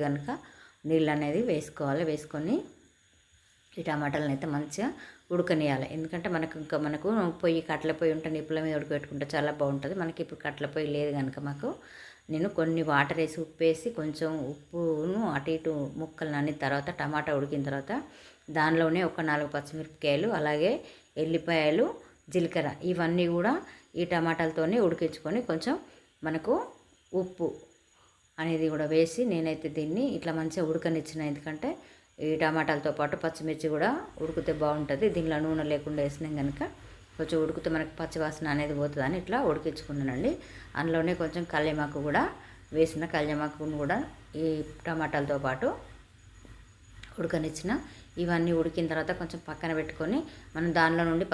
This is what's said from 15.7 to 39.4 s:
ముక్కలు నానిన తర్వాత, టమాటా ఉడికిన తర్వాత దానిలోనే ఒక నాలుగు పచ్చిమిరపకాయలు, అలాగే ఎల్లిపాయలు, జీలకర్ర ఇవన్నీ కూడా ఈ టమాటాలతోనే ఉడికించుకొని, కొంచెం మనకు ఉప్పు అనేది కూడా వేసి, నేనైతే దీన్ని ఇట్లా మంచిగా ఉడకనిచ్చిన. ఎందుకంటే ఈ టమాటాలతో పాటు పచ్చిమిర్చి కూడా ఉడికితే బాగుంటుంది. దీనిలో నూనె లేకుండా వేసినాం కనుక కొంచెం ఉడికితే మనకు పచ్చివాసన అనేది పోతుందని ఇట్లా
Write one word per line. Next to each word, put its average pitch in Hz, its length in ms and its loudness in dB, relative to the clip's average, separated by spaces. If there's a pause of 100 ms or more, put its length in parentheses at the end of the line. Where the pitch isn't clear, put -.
ముక్కలు 160 360 -6
నానిన 147 280 0
తర్వాత, 139 240 0 (120)
టమాటా 151 380 0
ఉడికిన 143 300 -2
తర్వాత 139 220 -4 (680)
దానిలోనే 160 440 6 (100)
ఒక - 80 -4 (120)
నాలుగు 147 260 0
పచ్చిమిరపకాయలు, 151 720 0 (100)
అలాగే 151 340 4 (500)
ఎల్లిపాయలు, 165 600 4 (480)
జీలకర్ర 165 340 2 (220)
ఇవన్నీ 175 340 2 (140)
కూడా 202 120 4 (500)
ఈ 175 120 0
టమాటాలతోనే 165 720 2
ఉడికించుకొని, 165 640 0
కొంచెం 170 260 0 (520)
మనకు 160 280 0 (640)
ఉప్పు 180 300 -2 (920)
అనేది 160 300 2
కూడా 151 200 0
వేసి, 165 280 4 (120)
నేనైతే 160 440 0
దీన్ని 165 280 0 (120)
ఇట్లా 165 220 -2
మంచిగా 160 320 -2
ఉడకనిచ్చిన. 160 500 -2 (100)
ఎందుకంటే 151 380 -6 (560)
ఈ 156 60 2 (120)
టమాటాలతో 156 560 2
పాటు 147 260 0
పచ్చిమిర్చి 160 500 -2
కూడా 170 160 4 (320)
ఉడికితే 160 300 0 (100)
బాగుంటుంది. 151 540 2
దీనిలో 160 280 2
నూనె 156 280 0
లేకుండా 147 340 0
వేసినాం 151 340 -4
కనుక 143 200 0 (580)
కొంచెం 160 260 0
ఉడికితే 160 320 -2
మనకు 160 240 -4
పచ్చివాసన 156 540 -4
అనేది 147 260 0
పోతుందని 147 420 0
ఇట్లా 226 180 0 (100)